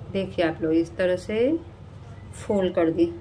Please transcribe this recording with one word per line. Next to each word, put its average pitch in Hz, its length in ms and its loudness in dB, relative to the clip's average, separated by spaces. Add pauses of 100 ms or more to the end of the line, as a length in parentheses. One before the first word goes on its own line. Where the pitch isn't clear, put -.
(120)
देखिए 190 320 -2
आप 160 180 -2
लोग 160 120 2
इस 165 220 2
तरह 180 220 2
से 240 400 0 (760)
fold 190 380 0
कर 170 160 4
दी। 165 160 6 (140)